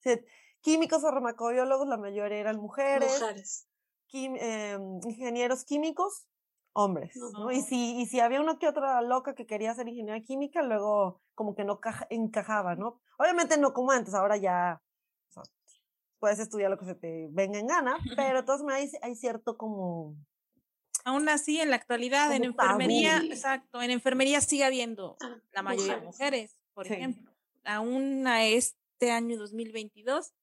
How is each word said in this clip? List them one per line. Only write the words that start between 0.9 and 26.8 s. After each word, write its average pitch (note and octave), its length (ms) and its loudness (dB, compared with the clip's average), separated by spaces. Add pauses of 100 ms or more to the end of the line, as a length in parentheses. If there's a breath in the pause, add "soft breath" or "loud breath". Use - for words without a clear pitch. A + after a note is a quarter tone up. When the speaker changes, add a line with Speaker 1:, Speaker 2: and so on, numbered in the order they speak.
Speaker 2:
farmacobiólogos, B3+ 880 0
la B3+ 80 0
mayoría G#3 420 -4
eran G#3+ 200 -2
mujeres. C4 640 0
Speaker 1:
Mujeres. G3+ 480 -8 (440)
Speaker 2:
Quim-, C4 280 -8
em, G3+ 680 -6
ingenieros A#3+ 560 -2
químicos, D#4+ 640 -2 (460)
hombres, G3 440 0
Speaker 1:
Ujú. A#3+ 160 -6
Speaker 2:
¿no? G#3 180 0
Y B3+ 120 2
si, A#3+ 380 -2
y A#3+ 60 -2
si B3+ 140 0
había A#3+ 200 4
uno D#4 200 0
que E4 80 2
otra C4+ 340 2
loca B3+ 320 0
que B3+ 100 -12
quería A3 300 -2
ser A#3 140 -8
ingeniera A3+ 320 -8
química, C#4 420 -4
luego G#3 580 2 (140)
como G#3 220 -4
que G#3 80 -4
no G3+ 160 -2
caja-, - 300 -6
encajaba, G#3+ 680 -2
¿no? A#3 240 -8 (180)
Obviamente D#4+ 400 4
no C#4 140 4
como B3+ 180 0
antes, A#3 240 2
ahora G3+ 220 4
ya, F3+ 440 0 (500)
o - 20 -20
sea, - 100 -20 (760)
puedes G#3 180 2
estudiar G#3+ 320 -2
lo G3 80 -2
que F#3+ 60 -12
se F#3 100 -10
te E3 380 -10
venga G3 260 0
en G#3 80 -4
gana, C#4+ 300 2
Speaker 3:
<laughs> B3 200 -6
Speaker 2:
pero C4+ 220 2
de C4 60 -2
todas C#4 180 0
maneras C#4 400 -2
hay, A#3+ 80 -6
hay A#3+ 60 -8
cierto A#3 420 -4
como F3+ 560 -6 (880)
Speaker 3:
Aún C#4+ 240 0
así, D4+ 320 2
en D4+ 100 2
la B3+ 60 4
actualidad, B3 560 0
en C4 100 2
Speaker 2:
como B3 120 -2
tabú. A#3 180 4
Speaker 3:
enfermería, D#4 480 4
Speaker 1:
Sí. D#4+ 120 -2
Speaker 3:
exacto, C4+ 500 -4
en A#3+ 80 -2
enfermería C4 500 4
sigue C#4 240 4
habiendo A#3 580 -2
Speaker 1:
Ah, A#3+ 180 -12 (120)
Speaker 3:
la G3 100 -4
mayoría G3 340 0
de F3 60 -8
Speaker 1:
mujeres. E3+ 180 -16
Speaker 3:
mujeres, C4 360 -2 (180)
por F#3+ 120 -10